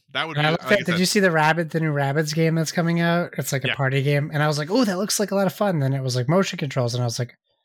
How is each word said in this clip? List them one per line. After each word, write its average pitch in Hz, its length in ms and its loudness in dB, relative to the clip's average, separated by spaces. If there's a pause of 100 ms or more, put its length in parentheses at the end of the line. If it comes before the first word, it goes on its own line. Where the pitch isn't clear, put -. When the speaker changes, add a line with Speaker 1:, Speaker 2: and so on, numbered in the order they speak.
(120)
Speaker 1:
that 143 140 -2
would 156 100 -8
Speaker 2:
And 151 60 0
Speaker 1:
be, 151 40 2
Speaker 2:
I 156 40 2
looked 170 120 -2
Speaker 1:
like 131 80 -6
Speaker 2:
at, 202 40 6
Speaker 1:
I - 20 4
Speaker 2:
did 175 140 -6
Speaker 1:
said 170 80 0
Speaker 2:
you 185 60 2
see 208 140 0
the 190 100 4
Rabbids, 160 420 2
the 160 100 -2
new 160 100 0
Rabbids 143 420 0
game 160 220 2
that's 160 160 -2
coming 170 300 0
out? 170 360 0
It's 143 140 -6
like 135 140 -2
a 131 40 0
Speaker 1:
Yeah. 117 60 -2
Speaker 2:
party 135 280 0
game. 147 300 0
And 147 80 0
I 151 60 2
was 151 100 0
like, 151 140 -6
"Oh, 247 140 4
that 190 120 0
looks 202 220 -2
like 202 120 -2
a 196 40 0
lot 196 120 2
of 170 60 0
fun." 196 260 0
Then 135 140 0
it 135 80 -2
was, 127 140 -2
like, 127 140 0
motion 185 280 2
controls. 135 360 -2
And 123 100 -2
I - 20 0
was 117 140 -4
like, 120 160 -6 (300)